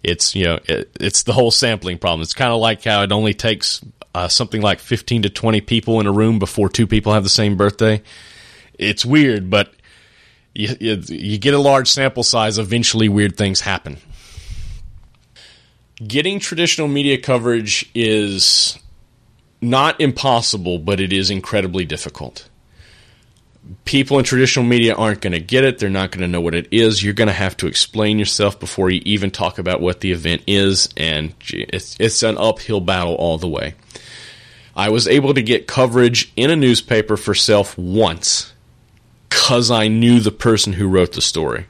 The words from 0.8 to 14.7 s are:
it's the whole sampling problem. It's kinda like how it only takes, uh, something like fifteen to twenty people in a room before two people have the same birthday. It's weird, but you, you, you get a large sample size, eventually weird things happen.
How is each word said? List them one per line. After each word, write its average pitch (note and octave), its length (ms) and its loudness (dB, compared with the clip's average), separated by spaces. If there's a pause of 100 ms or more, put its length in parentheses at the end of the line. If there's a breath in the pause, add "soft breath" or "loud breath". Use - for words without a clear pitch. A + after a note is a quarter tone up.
it's - 240 -2
the A2+ 100 -2
whole A#2+ 160 2
sampling G2+ 480 -2
problem. E2 240 -2
It's D#2+ 120 -8
kinda A#2+ 220 0
like A2+ 280 0
how G#2 180 2
it G2+ 100 0
only G#2 220 2
takes, - 480 -4 (320)
uh, F2+ 140 -4
something A2 340 -2
like G2+ 180 0
fifteen A#2 440 -2
to G2+ 60 0
twenty A2 320 0
people A2+ 400 0
in G#2 40 0
a G2+ 60 2
room A2 260 2
before G2 320 0
two A#2 160 0
people G#2+ 280 0
have G#2+ 100 2
the G2 60 -2
same G#2 260 2
birthday. G2+ 480 2 (760 loud breath)
It's - 280 -2
weird, B2 440 4
but G2+ 220 2 (800 soft breath)
you, G#2 260 -4
you, G#2+ 280 -2
you G2+ 300 -6
get C#3+ 160 2
a C#3+ 60 4
large C#3 300 4
sample C3+ 340 0
size, A2 340 0
eventually A2 520 0
weird G2+ 280 2
things G2 240 0
happen. E2+ 360 -6 (2000 loud breath)